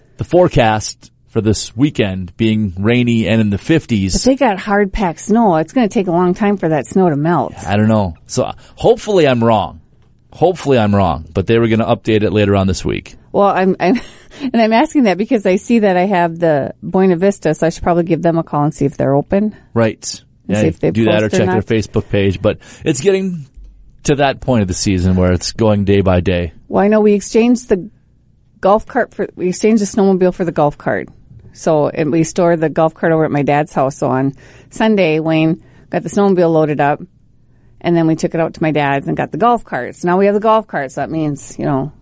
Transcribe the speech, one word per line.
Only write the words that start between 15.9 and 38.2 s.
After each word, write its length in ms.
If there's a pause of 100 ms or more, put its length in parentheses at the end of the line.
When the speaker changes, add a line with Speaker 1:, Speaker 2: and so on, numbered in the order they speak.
Speaker 2:
I 100
have 320
the 440
Buena 340
Vista, 380
so 120
I 40
should 140
probably 200
give 180
them 140
a 60
call 220
and 100
see 100
if 120
they're 180
open. 400 (180)
Speaker 1:
Right. 500 (260)
Speaker 2:
And 80
Speaker 1:
Yeah, 60
Speaker 2:
see 60
if 120
they 100
Speaker 1:
do 140
that 180
or 60
Speaker 2:
post 60
or 40
Speaker 1:
check 80
their 100
Speaker 2:
not. 100
Speaker 1:
Facebook 420
page. 340
But 160 (260)
it's 160
getting 460 (560)
to 140
that 240
point 220
of 60
the 60
season 400
where 180
it's 200
going 320
day 160
by 200
day. 340 (120)
Speaker 2:
Well, 160
I 60
know 120
we 120
exchanged 560
the 200 (720)
golf 260
cart 280
for, 220
we 120
exchanged 320
the 60
snowmobile 480
for 100
the 80
golf 240
cart. 320 (440)
So, 360
and 240
we 120
store 320
the 120
golf 260
cart 180
over 120
at 60
my 120
dad's 300
house. 240
So 120
on 260 (360)
Sunday, 500
Wayne 420 (280)
got 140
the 40
snowmobile 440
loaded 280
up, 200 (800)
and 160
then 100
we 100
took 180